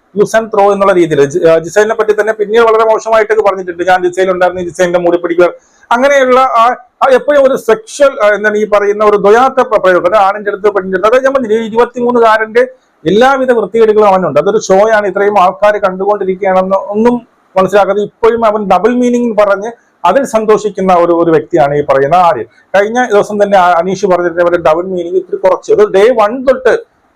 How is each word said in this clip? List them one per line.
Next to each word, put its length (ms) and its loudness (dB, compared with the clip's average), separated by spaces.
use 240 0
and 80 -6
throw 220 2
എന്നുള്ള 220 0
രീതിയിൽ. 320 2
ജി-, 220 -2
ആ, 100 4
ജിസൈലിനെ 380 -2
പറ്റി 260 0
തന്നെ 120 -2
പിന്നീട് 280 -2
വളരെ 280 2
മോശമായിട്ടൊക്കെ 540 0
പറഞ്ഞിട്ടുണ്ട്, 400 -4
"ഞാൻ 200 0
ജിസൈൽ 280 -2
ഉണ്ടായിരുന്നു, 320 -2
ജിസൈലിന്റെ 360 -2
മൂടി 180 0
പിടിക്കുക", 320 0
അങ്ങനെയുള്ള 480 2
ആ, 360 2
ആ 100 2
എപ്പോഴും 340 2
ഒരു 100 -2
സെക്ഷൽ, 680 -2
ആ, 40 4
എന്താണ് 300 0
ഈ 120 -2
പറയുന്ന 360 0
ഒരു 120 2
ദ്വയാർത്ഥ 440 2
പ്ര-, 180 -2
പ്രയോഗം, 260 2
അത് 100 0
ആണിന്റെ 360 0
അടുത്ത് 180 -4
പെണ്ണിന്റെ 260 -4
അടുത്ത്. 120 -2
അതായത് 160 2
ഞാൻ 100 0
പറഞ്ഞില്ലേ, 240 -2
ഈ 100 -6
ഇരുപത്തിമൂന്നുകാരന്റെ 960 0
എല്ലാവിധ 460 2
വൃത്തികേടുകളും 560 0
അവനുണ്ട്. 320 0
അതൊരു 200 0
ഷോ 300 2
ആണ്, 180 0
ഇത്രയും 340 0
ആൾക്കാർ 360 2
കണ്ടുകൊണ്ടിരിക്കുകയാണെന്ന് 1000 -2
ഒന്നും 520 -2
മനസ്സിലാക്കാതെ 440 0
ഇപ്പോഴും 440 -2
അവൻ 280 -2
ഡബിൾ 200 0
മീനിങ് 440 -2
പറഞ്ഞ് 340 0
അതിൽ 180 2
സന്തോഷിക്കുന്ന 720 -2
ഒരു, 180 2
ഒരു 200 0
വ്യക്തിയാണ് 440 0
ഈ 60 0
പറയുന്ന 340 0
ആര്യൻ. 300 2
കഴിഞ്ഞ 300 0
ദിവസം 380 -2
തന്നെ 140 2
ആ-, 180 2
അനീഷ് 300 -2
പറഞ്ഞിട്ട് 360 0
അവരുടെ 280 0
ഡബിൾ 140 0
മീനിങ് 320 -6
ഇത്തിരി 200 -6
കുറച്ച്, 380 -2
അത് 140 4
ഡേ 220 2
വൺ 220 -2
തൊട്ട്, 520 0